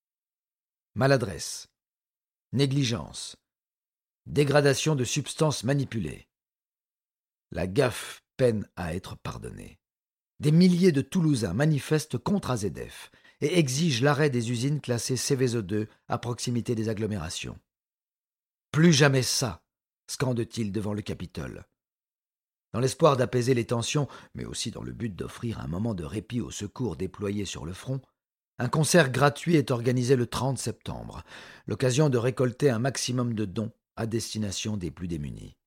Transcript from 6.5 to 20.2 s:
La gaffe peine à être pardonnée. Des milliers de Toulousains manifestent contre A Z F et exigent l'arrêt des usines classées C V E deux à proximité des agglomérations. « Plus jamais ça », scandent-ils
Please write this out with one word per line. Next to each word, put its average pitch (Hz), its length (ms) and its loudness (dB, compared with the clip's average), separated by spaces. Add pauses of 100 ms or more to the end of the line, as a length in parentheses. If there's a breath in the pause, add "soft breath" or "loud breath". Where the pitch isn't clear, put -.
La 87 160 -2
gaffe 113 540 -2 (140)
peine 113 400 2
à 85 180 -6
être - 220 -8
pardonnée. 52 640 -12 (600)
Des 147 100 4
milliers 180 400 8
de 139 80 4
Toulousains 131 540 2
manifestent 147 640 0
contre 185 340 -2
A 123 60 0
Z 95 160 -2 (160)
F - 220 -20 (280 soft breath)
et 175 200 2
exigent 135 440 2
l'arrêt 147 260 4
des 120 220 -2
usines 131 300 0
classées 123 340 -2
C 135 220 0
V 123 180 2
E 120 60 0
deux 107 260 -2 (220 soft breath)
à - 80 -2
proximité 120 580 -4
des 110 140 -2
agglomérations. « 95 680 -6 (1120)
Plus 165 200 6
jamais 135 320 6
ça », 107 380 -4 (460)
scandent-ils 117 640 -4